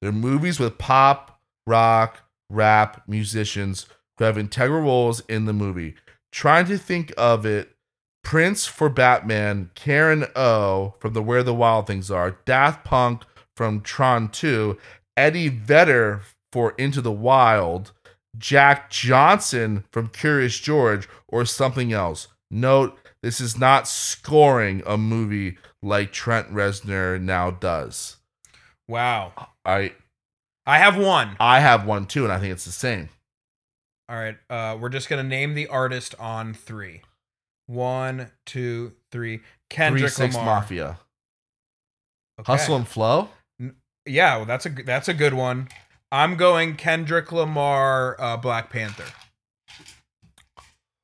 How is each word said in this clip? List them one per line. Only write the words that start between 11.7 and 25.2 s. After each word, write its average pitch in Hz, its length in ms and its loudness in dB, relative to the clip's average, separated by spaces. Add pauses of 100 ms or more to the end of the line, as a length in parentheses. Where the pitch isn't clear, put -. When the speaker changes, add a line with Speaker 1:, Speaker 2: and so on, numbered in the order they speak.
Speaker 1:
Things 98 240 -6
Are, 92 320 -2
Daft 139 400 0
Punk 123 380 -2 (340)
from 107 240 -2
Tron 120 480 0
two, 110 500 -2 (380)
Eddie 156 320 2
Vedder 120 760 4 (300)
for 120 260 0
Into 135 220 -2
the 117 120 -2
Wild, 107 800 2 (440)
Jack 139 540 4
Johnson 127 1000 2
from 113 180 -6
Curious 139 520 0
George, 117 480 0 (180)
or 117 200 -2
something 127 480 -2
else. 87 340 -4 (220)
Note, 131 480 2 (240)
this 117 180 -4
is 117 180 -4
not 131 300 4
scoring 127 960 2
a 104 140 -2
movie 104 580 -4 (260)